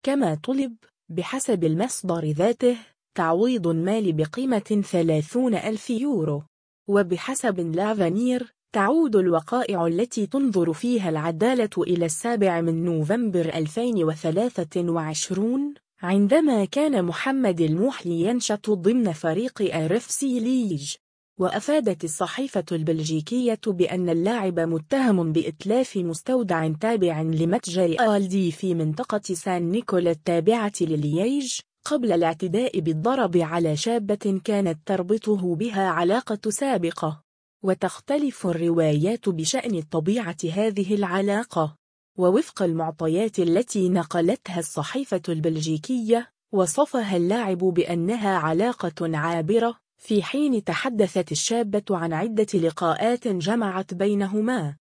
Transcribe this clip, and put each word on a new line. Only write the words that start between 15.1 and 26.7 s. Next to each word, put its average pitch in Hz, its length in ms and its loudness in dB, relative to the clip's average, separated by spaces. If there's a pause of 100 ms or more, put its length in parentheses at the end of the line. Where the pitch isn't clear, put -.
عندما 202 640 4
كان 277 400 2
محمد 196 560 0
الموحلي 170 600 0
ينشط 214 480 -2
ضمن 208 420 2
فريق 175 640 -2
آر 160 200 0
إف 240 160 -4
سي 254 280 -2
ليج. 220 560 -2 (440)
وأفادت 214 640 0
الصحيفة 180 680 -4
البلجيكية 160 960 0
بأن 180 420 0
اللاعب 185 500 0
متهم 170 720 2
بإتلاف 190 640 -2
مستودع 175 720 0
تابع 170 540 0